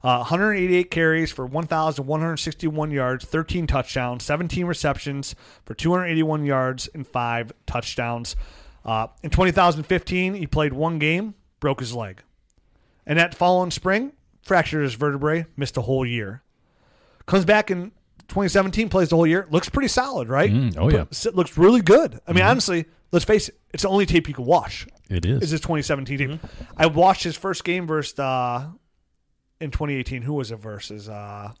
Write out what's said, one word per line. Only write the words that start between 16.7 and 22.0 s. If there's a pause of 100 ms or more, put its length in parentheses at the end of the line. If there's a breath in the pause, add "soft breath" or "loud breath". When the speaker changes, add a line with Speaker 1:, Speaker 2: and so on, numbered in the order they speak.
Speaker 1:
Comes
back
in (360)
twenty
seventeen,
plays
the
whole
year,
looks
pretty
solid,
right?
Speaker 2:
Mm,
oh,
Speaker 1:
But
Speaker 2:
yeah.
Speaker 1:
s-,
looks
really
good.